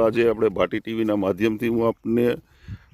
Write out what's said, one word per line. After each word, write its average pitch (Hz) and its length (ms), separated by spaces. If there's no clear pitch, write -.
આજે 117 220
આપણે 110 200
ભાટી 95 320
ટી 110 120
વી 113 120
ના 107 120
માધ્યમથી 104 520
હું 113 200
આપને 120 460